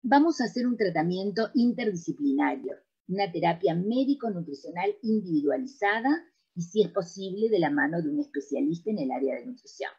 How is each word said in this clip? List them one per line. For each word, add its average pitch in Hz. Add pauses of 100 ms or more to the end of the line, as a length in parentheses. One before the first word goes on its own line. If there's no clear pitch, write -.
Vamos 285
a -
hacer 240
un 240
tratamiento 185
interdisciplinario, 147 (320)
una 190
terapia 170
médico-nutricional 196
individualizada 202 (300)
y, 175
si 208
es 190
posible, 196
de 208
la 156
mano 147
de 151
un 147
especialista 143
en 202
el 131
área 127
de -
nutrición. -